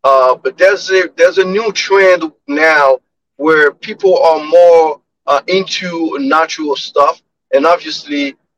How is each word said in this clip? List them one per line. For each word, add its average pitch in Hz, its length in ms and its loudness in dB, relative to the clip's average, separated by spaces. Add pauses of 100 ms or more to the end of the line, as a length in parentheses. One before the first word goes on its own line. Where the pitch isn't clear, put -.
Uh, 131 320 2
but 131 200 -8
there's 185 360 0
a, 185 240 0
there's 175 220 2
a 190 60 2
new 202 280 -4
trend 185 580 0 (160)
now 156 520 0 (380)
where 151 360 0
people 202 500 -2
are 160 220 0
more, 165 560 4 (260)
uh, 143 220 0
into 175 720 -6
natural 151 560 -4
stuff, - 440 -2 (320)
and 139 140 2
obviously, 151 680 -4 (220)